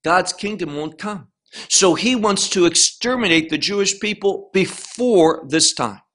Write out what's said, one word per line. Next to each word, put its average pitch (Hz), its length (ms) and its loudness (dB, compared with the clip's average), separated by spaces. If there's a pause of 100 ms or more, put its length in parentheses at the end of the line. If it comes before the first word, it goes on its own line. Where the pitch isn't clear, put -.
God's 180 280 2
kingdom 175 420 -8
won't 160 240 -8
come. 202 300 -12 (400)
So 180 260 4
he 247 220 0
wants 208 340 0
to 175 160 2
exterminate 170 840 0
the 151 80 -4
Jewish 196 420 -4
people 202 520 -4
before 190 960 0
this 151 260 2
time. 107 260 -6 (140)